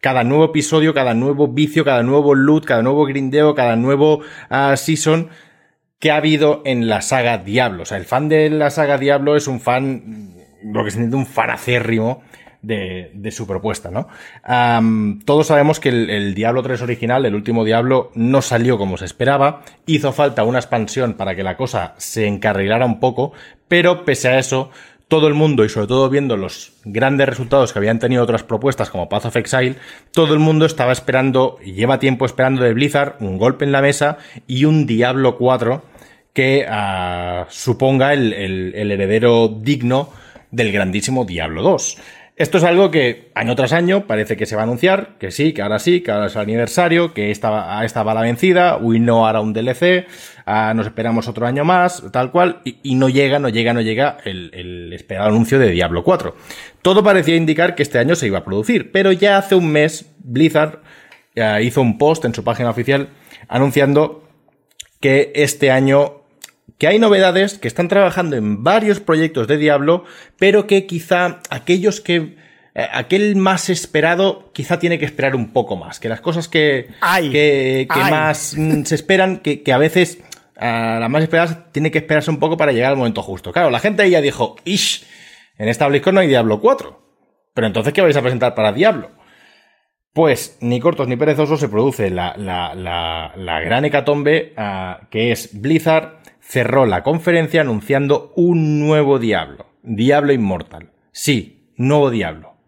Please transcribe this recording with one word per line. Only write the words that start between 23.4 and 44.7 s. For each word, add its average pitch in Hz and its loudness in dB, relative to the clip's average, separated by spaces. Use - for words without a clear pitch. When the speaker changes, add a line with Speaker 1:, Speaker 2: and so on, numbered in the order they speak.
Speaker 1:
pero 175 2
pese 131 0
a 131 4
eso, 131 -4
todo 156 4
el 147 2
mundo, 147 4
y 107 -2
sobre 104 -4
todo 131 2
viendo 135 0
los - -10
grandes 131 0
resultados 127 0
que 107 -4
habían 110 0
tenido 123 2
otras 113 0
propuestas 120 -4
como 87 -8
Path 104 -4
of 113 -6
Exile, 127 -2
todo 156 2
el 151 2
mundo 156 4
estaba 131 0
esperando, 131 0
y 95 -16
lleva 120 0
tiempo 135 0
esperando 131 0
de 117 2
Blizzard, 143 0
un 95 -6
golpe 131 0
en 139 0
la 139 2
mesa 143 0
y 127 0
un 156 4
Diablo 123 2
cuatro 123 0
que, 135 2
ah, 90 -4
suponga 131 0
el, 123 2
el, 95 -6
el 104 -4
heredero 110 2
digno 123 -2
del 113 -2
grandísimo 101 -2
Diablo 82 -6
dos. 160 0
Esto 170 0
es 160 4
algo 175 4
que 131 -2
año 117 -2
tras 127 0
año 180 0
parece 107 -2
que 101 -6
se 107 -8
va 107 -2
a - 0
anunciar, 170 -2